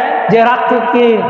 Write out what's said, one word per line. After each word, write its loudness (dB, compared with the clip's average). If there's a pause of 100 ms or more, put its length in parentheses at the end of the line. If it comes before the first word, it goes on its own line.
(300)
যে 4
রাত্রিটির 0